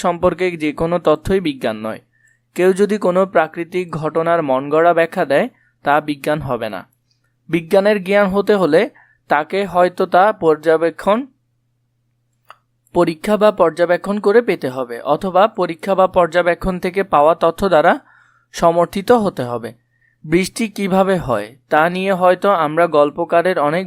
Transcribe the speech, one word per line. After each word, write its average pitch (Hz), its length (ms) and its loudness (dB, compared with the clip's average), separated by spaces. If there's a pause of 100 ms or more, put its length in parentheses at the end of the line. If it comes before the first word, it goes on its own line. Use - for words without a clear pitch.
সম্পর্কে 175 420 0 (120)
যে 151 160 -4
কোনো 165 220 -4 (120)
তথ্যই 190 340 0
বিজ্ঞান 127 420 -6
নয়। 110 180 -10 (540)
কেউ 180 180 2
যদি 202 240 0
কোনো 185 240 0 (120)
প্রাকৃতিক 170 580 -2
ঘটনার 165 480 -2 (100)
মনগড়া 147 440 2
ব্যাখ্যা 165 320 0
দেয়, 147 220 0 (380)
তা 143 160 2
বিজ্ঞান 151 400 -4
হবে 120 280 -6
না। 95 120 -12 (680)
বিজ্ঞানের 196 540 2
জ্ঞান 202 320 2
হতে 202 200 2
হলে 170 260 4 (480)
তাকে 156 360 -2
হয়তো 180 380 0 (100)
তা 180 100 6 (180)
পর্যবেক্ষণ, 160 760 0 (1800)
পরীক্ষা 175 420 0
বা 214 120 4 (120)
পর্যবেক্ষণ 170 580 0
করে 208 220 2
পেতে 165 280 -2
হবে, 123 280 -8 (160)
অথবা 180 300 0 (160)
পরীক্ষা 180 360 -4
বা 185 120 2 (100)
পর্যবেক্ষণ 175 640 0
থেকে 185 220 -4 (120)
পাওয়া 147 220 4
তথ্য 165 340 -2
দ্বারা 165 240 4 (600)
সমর্থিত 170 560 0 (140)
হতে 180 200 -4
হবে। 120 260 -8 (540)
বৃষ্টি 180 460 -2
কিভাবে 190 480 0
হয়, 117 300 -4 (220)
তা 151 200 2
নিয়ে 185 240 -4
হয়তো 180 360 2 (160)
আমরা 156 200 0 (120)
গল্পকারের 170 600 0
অনেক 151 280 -2